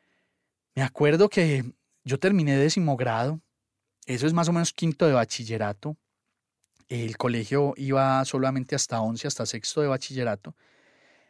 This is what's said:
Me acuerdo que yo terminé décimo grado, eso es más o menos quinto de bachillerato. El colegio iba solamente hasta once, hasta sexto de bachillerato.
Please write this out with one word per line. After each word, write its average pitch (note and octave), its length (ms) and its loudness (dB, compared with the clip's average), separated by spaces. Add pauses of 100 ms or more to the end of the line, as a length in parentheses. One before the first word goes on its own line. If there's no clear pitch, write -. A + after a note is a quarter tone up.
(720)
Me C3+ 80 -2
acuerdo D3+ 480 4
que C#3 460 0 (280)
yo C3 140 -2
terminé E3 400 2
décimo D3+ 400 2
grado, B2 420 -2 (680)
eso B2 180 -2
es D#3+ 80 2
más E3 140 2
o F3 60 2
menos E3+ 180 0
quinto E3+ 340 0
de D3 80 6
bachillerato. A2+ 840 -2 (920)
El A#2 300 -6
colegio B2+ 580 0
iba C3+ 480 2
solamente C3 500 -2
hasta B2 280 -2
once, A2+ 260 -4
hasta B2 180 -6
sexto - 360 -6
de D3 80 0
bachillerato. B2+ 640 -6 (760)